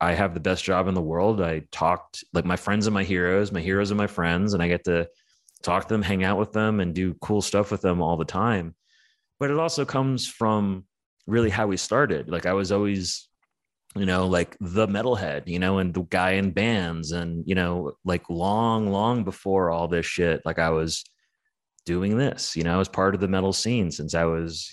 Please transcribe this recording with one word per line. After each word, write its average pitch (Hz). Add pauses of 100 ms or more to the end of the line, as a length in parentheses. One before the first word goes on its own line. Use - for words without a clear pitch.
I 87
have 92
the 85
best 92
job 92
in 95
the 90
world. 90
I 82
talked, -
like, 87
my 87
friends 104
are -
my 98
heroes, 92
my 90
heroes 98
are -
my 104
friends, 90
and 87
I 85
get 87
to 85 (540)
talk 92
to 110
them, 107
hang 95
out 95
with 104
them, 107
and 87
do 92
cool 104
stuff 101
with 101
them 87
all 82
the 80
time. 92 (640)
But 143
it 147
also 160
comes 135
from 101 (420)
really 113
how 107
we 95
started. 104
Like, 85
I 90
was 98
always, 101 (680)
you 98
know, 92
like, 87
the 95
metalhead, 98
you 87
know, 95
and 90
the 92
guy 92
in 98
bands 85
and, 85
you 92
know, 87 (120)
like, 90
long, 107
long 110
before 92
all 85
this 85
shit, 85
like, 82
I 82
was 80 (840)
doing 92
this, -
you 82
know, 85
I 92
was 95
part 95
of 92
the 95
metal 95
scene 110
since 78
I 85
was 82